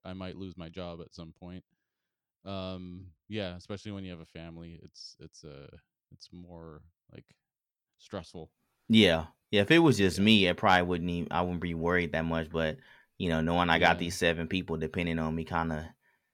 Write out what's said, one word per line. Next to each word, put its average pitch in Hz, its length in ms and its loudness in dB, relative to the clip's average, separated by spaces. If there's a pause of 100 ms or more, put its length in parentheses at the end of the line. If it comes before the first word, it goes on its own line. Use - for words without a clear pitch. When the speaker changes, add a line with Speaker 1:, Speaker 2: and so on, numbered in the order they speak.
Speaker 1:
I 92 80 -12
might 92 240 -12
lose 92 200 -12
my 82 120 -14
job 87 320 -10
at - 140 -20
some 82 180 -16
point." 90 320 -16 (800)
Um, 92 680 -10 (160)
yeah, 98 280 -6
especially 104 360 -12
when 98 120 -10
you 92 60 -12
have 82 100 -14
a 82 40 -18
family, 82 580 -16
it's, - 360 -20
it's, - 260 -20
uh, 71 240 -18 (420)
it's - 220 -20
more, 82 500 -18 (280)
like, - 140 -20 (760)
stressful. - 520 -14 (360)
Speaker 2:
Yeah. 90 400 6 (240)
Yeah, 101 100 4
if 101 100 0
it 165 80 8
was 151 180 6
just 95 220 4
Speaker 1:
Yeah. - 0 -
Speaker 2:
me, 101 280 6
it 87 100 2
probably 92 300 6
wouldn't 90 220 0
even, 85 220 -4
I 85 100 0
wouldn't 90 200 -2
be 87 140 -4
worried 85 360 0
that 82 140 -2
much, 82 240 -2
but, 80 280 -2 (400)
you 90 120 -2
know, 80 120 2
knowing 85 280 2
I 82 100 6
got 85 180 6
Speaker 1:
Yeah. - 20 -8
Speaker 2:
these 87 180 -4
seven 85 300 0
people 87 300 -4
depending 82 420 -2
on 80 160 -2
me 82 100 -4
kinda 80 500 -4 (380)